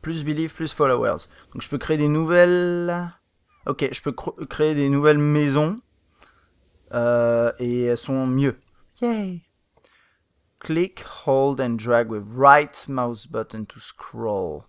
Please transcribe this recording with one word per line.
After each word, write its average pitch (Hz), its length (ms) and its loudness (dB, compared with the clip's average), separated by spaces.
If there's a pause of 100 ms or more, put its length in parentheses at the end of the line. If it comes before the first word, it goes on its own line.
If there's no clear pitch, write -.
Plus 160 220 -6
belief, 151 300 -4
plus 160 200 -8
followers. 120 540 0 (260)
Donc, - 80 -12
je - 80 -18
peux 143 80 -6
créer 156 200 -2
des 147 100 0
nouvelles. 175 1040 2 (540)
Ok, 143 260 -4
je - 100 -12
peux 147 100 -4
cr-, - 360 -10
créer 151 280 0
des 143 140 0
nouvelles 147 280 4
maisons. 147 640 2 (1120)
Euh, 117 640 2
et 123 260 -2
elles 120 120 0
sont 131 300 -2
mieux. 131 300 2 (440)
Yay! 208 400 -4 (1160)
Click, 165 440 -4 (220)
hold 135 340 2
and 120 160 -2
drag 117 340 0
with 107 140 -6 (120)
right 139 520 6
mouse 123 400 -6
button 110 380 -8
to - 140 -20
scroll. 98 880 -8